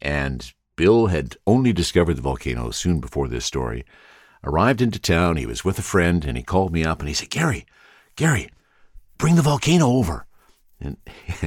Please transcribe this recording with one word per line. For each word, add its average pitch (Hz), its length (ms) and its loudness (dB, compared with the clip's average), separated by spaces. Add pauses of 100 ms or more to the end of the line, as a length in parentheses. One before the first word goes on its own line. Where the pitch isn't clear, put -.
And 69 520 -4 (220)
Bill 107 340 4
had 76 280 -2 (100)
only 120 260 4
discovered 85 420 2
the 62 80 -10
volcano 62 480 -4
soon 87 280 -2
before 67 300 -6
this 60 160 -6
story, 62 400 -6 (580)
arrived 107 380 2
into 110 180 0
town, 85 380 2
he 64 100 -4
was - 180 -8
with 95 140 -2
a 98 40 -6
friend, 87 420 2
and 64 120 -4
he 62 60 -6
called 92 300 0
me 82 120 0
up, 80 140 -2
and 76 100 -8
he 71 60 -6
said, - 160 -8
"Gary, 151 360 -4 (500)
Gary, 143 340 0 (680)
bring 165 180 4
the 165 60 6
volcano 151 460 4
over." 101 380 0 (540)
And 71 160 -8 (500)